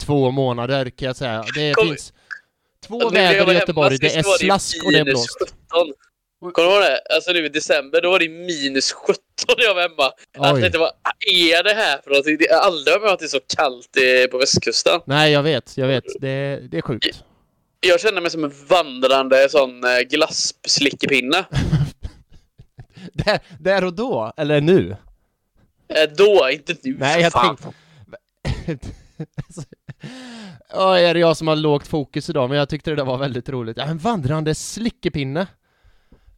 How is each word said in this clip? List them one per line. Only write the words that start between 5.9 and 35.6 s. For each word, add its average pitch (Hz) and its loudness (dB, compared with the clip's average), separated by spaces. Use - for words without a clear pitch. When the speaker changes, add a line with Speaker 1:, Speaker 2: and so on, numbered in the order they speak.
Speaker 2:
Kommer 170 2
du 190 4
ihåg 202 4
det? 147 0
Alltså, 160 -2
nu 170 0
i 147 -2
december, 147 0
då 175 0
var 185 4
det 165 0
minus 156 -4
sjutton - -2
när 240 2
jag 214 4
var 180 0
hemma. 165 -2
Alltså, 131 0
Speaker 1:
Oj. 139 0
Speaker 2:
jag 139 2
tänkte, 165 0
"Vad 160 0
är 170 4
det 208 2
här 180 0
för - -10
någonting?" 139 0
Det 165 2
är 165 4
aldrig 151 2
har 208 2
varit 180 -2
så 139 -2
kallt, 131 -2
eh, 127 4
på 127 -4
västkusten. 127 0
Speaker 1:
Nej, 151 2
jag 143 2
vet, 147 -4
jag 131 -2
vet. 131 0
Det, 139 -6
det 160 -6
är 160 -6
sjukt. - -8
Speaker 2:
Jag 175 4
känner 202 -2
mig 170 -4
som 160 -6
en 143 -6
vandrande 135 2
sån, 127 0
eh, 123 2
glasslickepinne. 139 -2
Speaker 1:
<laughs> - -6
Där, 190 -2
där 185 0
och 180 -4
då, 160 -6
eller 147 0
nu? 143 4
Speaker 2:
Eh, 156 2
då, 190 6
inte 156 -6
nu, 131 -4
Speaker 1:
Nej, 135 0
Speaker 2:
för 170 2
Speaker 1:
jag 170 2
Speaker 2:
fan. 117 2
Speaker 1:
tänkte 156 -10
<laughs> - -18
Ja, 190 2
är 175 4
det 165 0
jag 165 4
som 160 -6
har 156 2
lågt 151 0
fokus 151 -6
idag, 143 -2
men 143 -2
jag 143 0
tyckte 147 -6
det 151 -4
där 143 -2
var 127 -2
väldigt 127 -6
roligt. 117 -8
Ja, 120 -6
en 160 -6
vandrande 156 -2
slickepinne. 160 -6